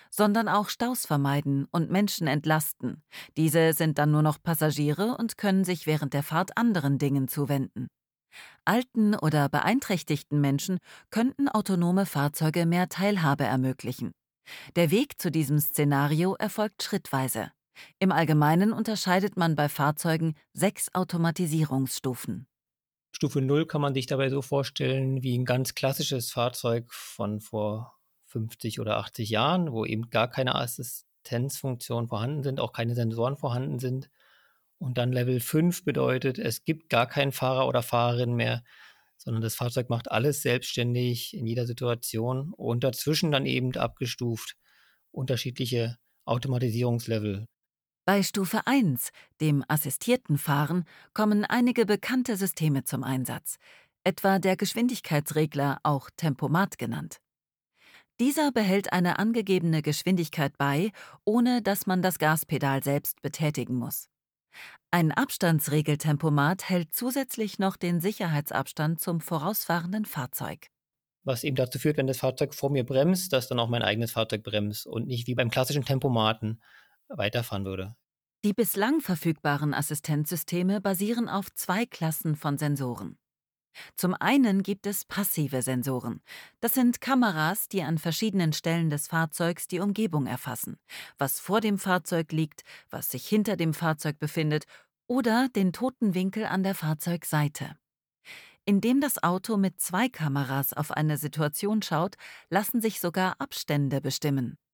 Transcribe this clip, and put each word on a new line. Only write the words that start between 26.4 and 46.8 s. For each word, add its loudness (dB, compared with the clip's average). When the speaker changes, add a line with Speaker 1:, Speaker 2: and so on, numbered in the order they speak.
Speaker 2:
von -6
vor -6
fünfzig -6
oder 0
achtzig -6
Jahren, 2
wo -2
eben -4
gar 2
keine -2
Assistenzfunktionen -6
vorhanden -4
sind, -2
auch -4
keine -2
Sensoren 0
vorhanden -4
sind. -6
Und -6
dann 2
Level 0
fünf 2
bedeutet, 0
es -4
gibt -4
gar 4
keinen 0
Fahrer 0
oder 2
Fahrerin 2
mehr, 0
sondern -4
das -2
Fahrzeug -2
macht -2
alles 0
selbstständig 0
in -6
jeder -2
Situation -2
und -2
dazwischen 0
dann 2
eben 0
abgestuft -4
unterschiedliche -2
Automatisierungslevel. 0